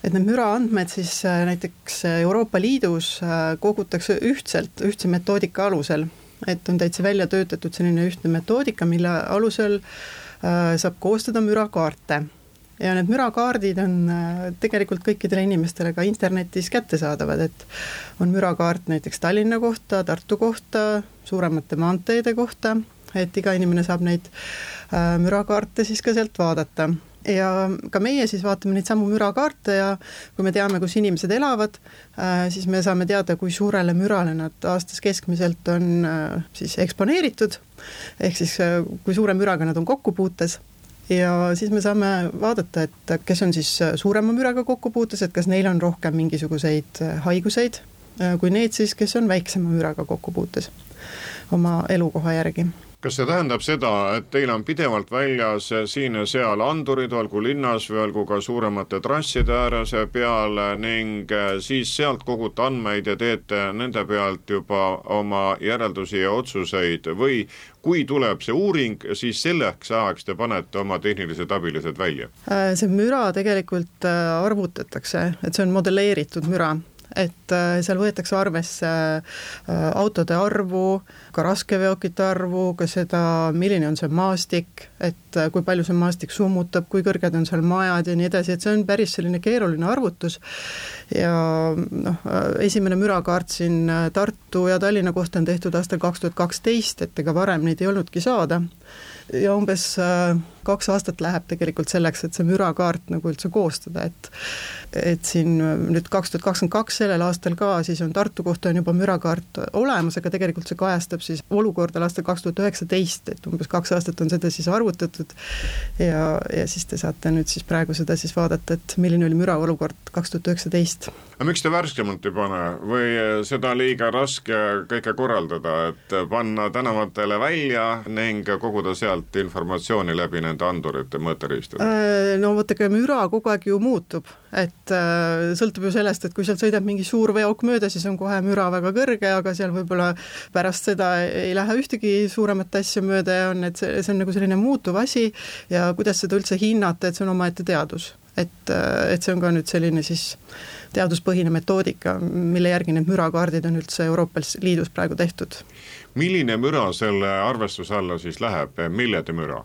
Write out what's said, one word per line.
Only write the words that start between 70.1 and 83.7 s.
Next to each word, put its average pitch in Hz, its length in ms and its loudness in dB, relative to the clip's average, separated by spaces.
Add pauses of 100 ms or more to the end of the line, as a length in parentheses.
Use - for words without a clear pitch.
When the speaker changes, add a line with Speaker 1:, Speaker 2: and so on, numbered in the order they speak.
Speaker 2:
te 98 80 -4
panete 95 480 -2
oma 98 160 -2
tehnilised 87 540 -2
abilised 80 500 -2
välja? 71 300 -2 (180)
Speaker 1:
Äh, 190 240 2
see 185 160 0
müra 220 380 2 (100)
tegelikult, 190 640 -2
äh, 170 400 0
arvutatakse, 180 840 -2 (180)
et 175 80 -2
see 190 140 2
on 185 100 2
modelleeritud 185 720 0
müra. 170 240 2 (420)
Et, 180 380 -2
äh, 175 320 2
seal 185 160 0
võetakse 202 340 0
arvesse, 170 540 0
äh, 160 920 -2 (120)
autode 180 400 2
arvu, 190 680 2 (280)
ka 160 140 0
raskeveokite 190 800 0
arvu, 185 400 0 (100)
ka 175 160 -2
seda, 175 300 0 (340)
milline 180 320 2